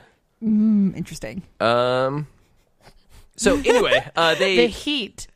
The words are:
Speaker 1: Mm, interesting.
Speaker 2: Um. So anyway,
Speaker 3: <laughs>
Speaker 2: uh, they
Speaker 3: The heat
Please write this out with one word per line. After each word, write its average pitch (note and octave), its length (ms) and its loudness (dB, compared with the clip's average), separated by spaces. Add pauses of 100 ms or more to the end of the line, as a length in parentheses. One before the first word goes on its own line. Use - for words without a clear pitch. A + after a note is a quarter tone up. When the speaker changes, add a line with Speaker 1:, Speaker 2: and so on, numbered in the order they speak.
(440)
Speaker 1:
Mm, G#3+ 520 2
interesting. E3+ 460 -12 (180)
Speaker 2:
Um. B2+ 680 0 (1120)
So F3+ 220 2
anyway, D3 540 2
Speaker 3:
<laughs> - 40 -14
Speaker 2:
uh, E3 180 2
they F#3 220 0
Speaker 3:
The A#3+ 100 4
heat A#3+ 680 -6